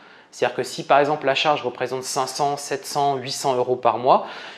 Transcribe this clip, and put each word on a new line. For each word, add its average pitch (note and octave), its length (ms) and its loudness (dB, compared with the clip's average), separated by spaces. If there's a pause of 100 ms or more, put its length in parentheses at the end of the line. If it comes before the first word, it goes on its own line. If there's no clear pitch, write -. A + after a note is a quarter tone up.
(360)
C'est-à-dire B2+ 180 0
que E3 100 -2
si - 200 -8
par C#3 140 6
exemple D3 260 2
la C3+ 100 2
charge D3 280 0
représente B2+ 400 -6
cinq C3 240 -2
cents, C#3+ 320 -2
sept C#3 260 -6
cents, C#3+ 320 0
huit B2 160 -6
cents C3+ 240 0
euros B2 180 2
par A#2 220 2
mois, C#3+ 300 4 (320)